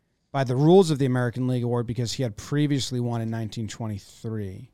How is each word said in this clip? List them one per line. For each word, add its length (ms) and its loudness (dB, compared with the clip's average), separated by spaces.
by 100 0
the 140 0
rules 340 8
of 80 2
the 80 2
American 400 0
League 160 0
Award 240 -2
because 280 -4
he 100 -2
had 120 -4
previously 600 -2
won 220 -2
in 100 -4
nineteen 380 -6
twenty-three. 1040 -8